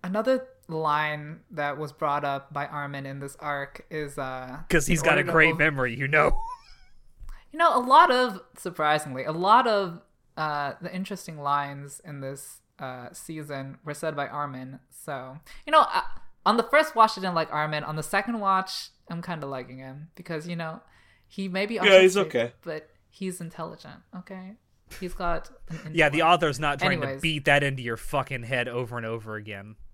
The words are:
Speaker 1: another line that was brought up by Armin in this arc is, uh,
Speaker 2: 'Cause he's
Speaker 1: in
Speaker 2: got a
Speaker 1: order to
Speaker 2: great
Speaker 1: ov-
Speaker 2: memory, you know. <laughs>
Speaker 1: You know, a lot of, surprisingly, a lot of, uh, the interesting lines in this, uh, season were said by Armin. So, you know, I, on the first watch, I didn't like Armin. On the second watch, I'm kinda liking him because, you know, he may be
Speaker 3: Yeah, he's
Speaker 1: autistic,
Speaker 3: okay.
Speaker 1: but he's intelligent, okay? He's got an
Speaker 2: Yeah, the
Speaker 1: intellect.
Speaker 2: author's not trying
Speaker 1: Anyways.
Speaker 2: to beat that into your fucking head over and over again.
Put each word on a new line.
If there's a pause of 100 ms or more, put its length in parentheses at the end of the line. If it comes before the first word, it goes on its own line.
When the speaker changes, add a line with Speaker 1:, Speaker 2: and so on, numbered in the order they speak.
Speaker 1:
another (220)
line (100)
that
was
brought
up
by
Armin
in
this
arc
is,
uh, (100)
Speaker 2:
'Cause
he's
Speaker 1:
in
Speaker 2:
got
a
Speaker 1:
order
to
Speaker 2:
great
Speaker 1:
ov-
Speaker 2:
memory,
you
know. (100)
<laughs> (1000)
Speaker 1:
You
know,
a
lot
of, (160)
surprisingly,
a
lot
of, (340)
uh,
the
interesting
lines
in
this, (180)
uh,
season
were
said
by
Armin. (100)
So, (260)
you
know,
I, (420)
on
the
first
watch,
I
didn't
like
Armin.
On
the
second
watch, (180)
I'm
kinda
liking
him
because,
you
know, (440)
he
may
be
Speaker 3:
Yeah,
he's
Speaker 1:
autistic,
Speaker 3:
okay. (100)
Speaker 1:
but (180)
he's
intelligent, (140)
okay? (440)
He's
got (220)
an
Speaker 2:
Yeah,
the
Speaker 1:
intellect.
Speaker 2:
author's
not
trying
Speaker 1:
Anyways.
Speaker 2:
to
beat
that
into
your
fucking
head
over
and
over
again. (180)